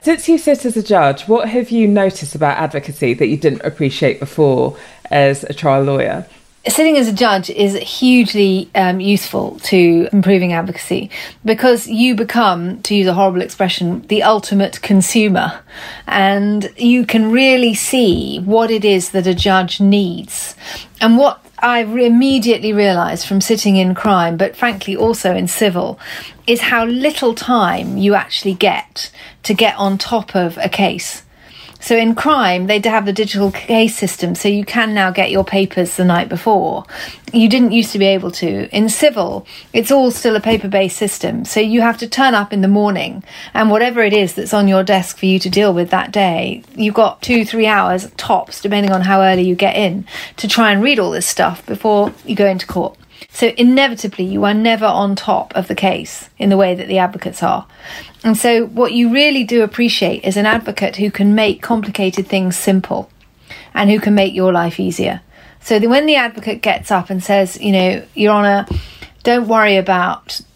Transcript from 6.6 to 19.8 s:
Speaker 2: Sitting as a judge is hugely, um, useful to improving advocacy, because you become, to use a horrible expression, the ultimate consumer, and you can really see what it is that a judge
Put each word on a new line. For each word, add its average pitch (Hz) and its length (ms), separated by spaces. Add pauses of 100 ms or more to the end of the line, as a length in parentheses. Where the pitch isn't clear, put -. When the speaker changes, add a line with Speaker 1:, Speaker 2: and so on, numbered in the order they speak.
Speaker 2:
Sitting 311 280
as 254 120
a 214 40
judge 202 380
is 196 240
hugely, 202 1000
um, 185 240
useful 190 640
to 175 500
improving 185 400
advocacy, 180 560 (340)
because 233 440
you 240 260
become, 196 720
to - 100
use 196 140
a 175 80
horrible 185 260
expression, 180 680
the 214 120
ultimate 202 640
consumer, 190 760 (440)
and 202 720
you 240 260
can 220 280
really 254 420
see 190 720
what 220 240
it 214 160
is 190 240
that 190 160
a 185 80
judge 185 480